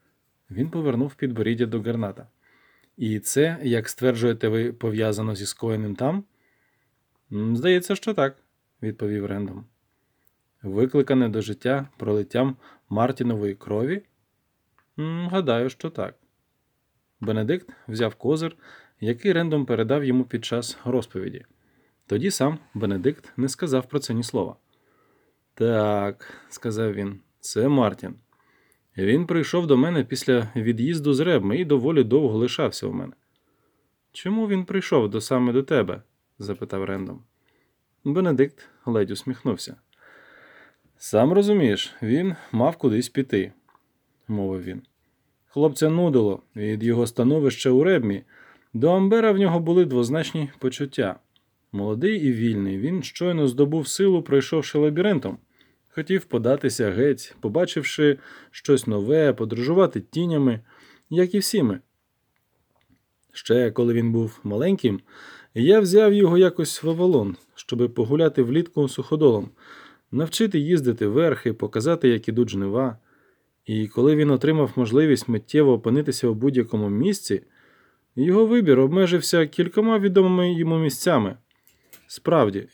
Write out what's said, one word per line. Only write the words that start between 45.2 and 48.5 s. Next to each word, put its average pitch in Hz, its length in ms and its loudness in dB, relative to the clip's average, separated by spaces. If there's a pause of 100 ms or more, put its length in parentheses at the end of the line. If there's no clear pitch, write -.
Хлопця 151 440 0
нудило 135 520 2 (140)
від 107 260 -6
його 117 240 2
становища 131 640 0
у 131 140 6
Ребмі. 123 380 0 (520)